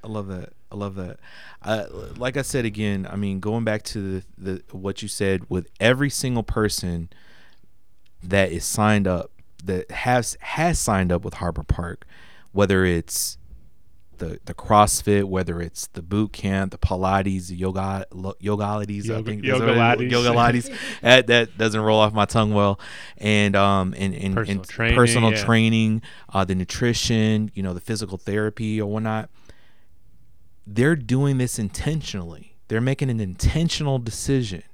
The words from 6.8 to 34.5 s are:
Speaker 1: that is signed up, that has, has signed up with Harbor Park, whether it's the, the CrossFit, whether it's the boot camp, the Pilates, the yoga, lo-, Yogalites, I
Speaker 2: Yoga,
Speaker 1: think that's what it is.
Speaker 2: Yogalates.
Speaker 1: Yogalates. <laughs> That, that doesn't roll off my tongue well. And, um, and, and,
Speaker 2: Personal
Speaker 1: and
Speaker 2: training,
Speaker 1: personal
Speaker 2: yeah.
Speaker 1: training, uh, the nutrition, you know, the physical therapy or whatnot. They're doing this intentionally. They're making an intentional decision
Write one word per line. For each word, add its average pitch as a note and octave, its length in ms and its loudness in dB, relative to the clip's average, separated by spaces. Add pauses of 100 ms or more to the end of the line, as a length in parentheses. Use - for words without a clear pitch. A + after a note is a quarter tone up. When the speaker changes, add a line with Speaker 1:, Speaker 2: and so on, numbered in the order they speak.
Speaker 1:
that F#2 280 2
is E2 140 -6
signed G#2+ 420 2
up, F2+ 240 -2 (320)
that F#2 280 -6
has, B2 500 0
has E3 380 -2
signed F#2+ 320 0
up F2 140 0
with F#2 100 -8
Harbor E2+ 280 -6
Park, - 440 -4 (440)
whether F#2+ 340 4
it's - 520 -2 (800)
the, E2+ 280 -10
the F#2+ 80 -12
CrossFit, G#2 680 4
whether F#2 360 -2
it's - 280 -10
the - 160 -14
boot G2+ 280 -2
camp, G2 400 -2
the - 60 -14
Pilates, F#2+ 680 0
the F2+ 80 -10
yoga, F#2+ 560 -4
lo-, F#2 300 -10
Yogalites, G#2 680 -2
I A2 80 -4
Speaker 2:
Yoga, A2 60 -6
Speaker 1:
think G#2+ 200 -6
that's C3 160 2
what A2+ 100 2 (320)
it B2 60 -2
is. B2 60 0
Speaker 2:
Yogalates. A#2+ 560 4
Speaker 1:
Yogalates. - 80 -12 (100)
<laughs> - 140 -12
That, A#2+ 260 8
that A#2 300 2
doesn't A2 240 0
roll G#2+ 180 4
off G#2+ 140 6
my G#2+ 120 4
tongue G#2+ 280 2
well. G2+ 260 4 (380)
And, G#2 380 4
um, G2 420 4
and, G2 160 -2
and, F#2+ 220 -4
Speaker 2:
Personal G2+ 260 -2
Speaker 1:
and - 80 -14
Speaker 2:
training, A#2 260 2
Speaker 1:
personal A#2 360 6
Speaker 2:
yeah. G#2+ 120 -2
Speaker 1:
training, A2+ 580 4 (300)
uh, G2 140 2
the F#2 80 -2
nutrition, A2 1000 0
you G2 80 -6
know, F#2 100 -4
the F2+ 60 -8
physical G2+ 400 -6
therapy G#2+ 600 -4
or G2+ 120 -4
whatnot. A2 380 -4 (1400)
They're B2 280 2
doing C3 420 0
this B2 220 -2
intentionally. G2+ 960 -6 (120)
They're A2 140 0
making C3 280 0
an A2+ 100 -2
intentional C#3 800 0
decision A2+ 640 -4 (100)